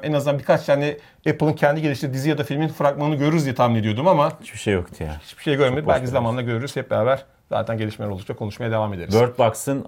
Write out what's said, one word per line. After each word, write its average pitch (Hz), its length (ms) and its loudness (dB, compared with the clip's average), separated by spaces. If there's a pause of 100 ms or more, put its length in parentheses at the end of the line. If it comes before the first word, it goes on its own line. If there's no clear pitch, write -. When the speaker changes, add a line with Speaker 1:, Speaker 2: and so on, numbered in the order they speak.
Speaker 1:
en 151 100 -2
azından 139 260 0
birkaç 160 260 2
tane 147 320 0 (320)
Apple'ın 151 240 2
kendi 151 280 2
geliştirdiği 135 320 -2
dizi 135 160 -2
ya 147 80 2
da 143 60 -2
filmin 143 240 -2
fragmanını 147 480 0
görürüz 151 300 2
diye 127 100 -2
tahmin 120 200 4
ediyordum 110 320 0
ama 156 240 4 (100)
Speaker 2:
Hiçbir - 180 -16
şey 104 140 0
yoktu 87 300 -2
ya. 78 200 -8
Speaker 1:
hiçbir - 200 -20
şey 147 120 0
görmedik. 139 280 2
Speaker 2:
Çok 156 60 0
Speaker 1:
Belki 147 140 2
Speaker 2:
boş 123 80 -4
Speaker 1:
zamanla 120 260 0
Speaker 2:
vermiş. 120 140 -2
Speaker 1:
görürüz. 120 240 -4
Hep 131 160 -6
beraber 117 340 2 (240)
zaten 110 280 -2
gelişmeler 107 340 -4
oldukça 101 240 -8
konuşmaya 113 360 -6
devam 107 220 0
ederiz. 92 280 2
Speaker 2:
Bird 123 160 2
Box'ın 127 500 0